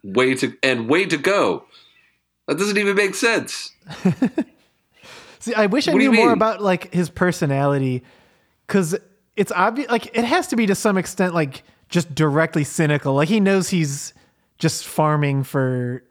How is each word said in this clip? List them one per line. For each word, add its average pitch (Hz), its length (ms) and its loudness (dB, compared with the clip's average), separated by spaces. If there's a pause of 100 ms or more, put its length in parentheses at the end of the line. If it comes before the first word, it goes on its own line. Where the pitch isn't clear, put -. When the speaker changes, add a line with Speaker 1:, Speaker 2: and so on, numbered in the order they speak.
Speaker 1:
way 110 320 2
to, 127 180 -2 (100)
and 120 260 0
way 175 180 2
to 160 100 -2
go." 143 480 0 (840)
That 147 100 -4
doesn't 202 200 -2
even 202 180 0
make 196 180 2
sense. - 560 -2 (340)
Speaker 2:
<laughs> - 1400 -6
See, 226 140 -8
I 214 120 2
wish 233 220 0
I 320 40 2
Speaker 1:
What 269 80 4
do 269 40 4
Speaker 2:
knew 269 60 4
Speaker 1:
you 226 60 6
Speaker 2:
more 226 120 6
Speaker 1:
mean? 226 80 4
Speaker 2:
about, 214 260 0
like, 185 300 -2
his 170 180 0
personality, 139 920 0 (640)
'cause 185 300 0 (400)
it's 196 160 -2
obvious, 226 380 0
like, 240 160 -2 (100)
it 233 80 0
has 311 240 0
to 240 80 -2
be 226 100 2
to 196 80 2
some 190 240 0
extent, 180 340 -2
like, 151 300 -4 (260)
just - 260 -2
directly 156 500 2
cynical. 147 500 0
Like, 151 140 2
he 220 120 2
knows 196 300 2
he's 147 420 -2 (460)
just - 280 -2
farming 147 580 0
for 127 680 -2